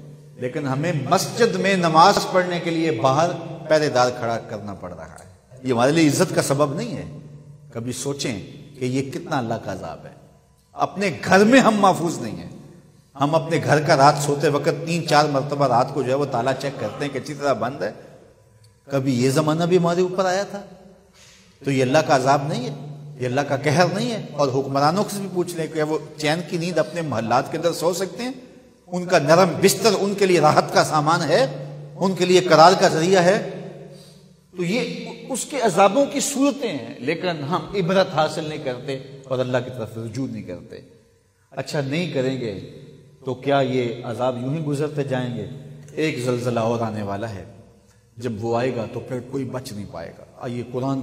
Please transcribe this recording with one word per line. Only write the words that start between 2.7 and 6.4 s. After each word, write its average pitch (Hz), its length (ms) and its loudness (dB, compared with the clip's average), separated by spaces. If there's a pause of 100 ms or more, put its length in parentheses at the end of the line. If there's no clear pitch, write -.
باہر 135 380 2 (400)
پہرے 151 200 2
دار 123 200 4 (100)
کھڑا 117 180 -2
کرنا 104 360 -10
پڑ 90 200 -14
رہا 80 120 -16
ہے۔ - 300 -20 (280)
یہ 127 100 0
ہمارے 120 180 4
لیے 160 160 6
عزت 147 280 2
کا 165 60 2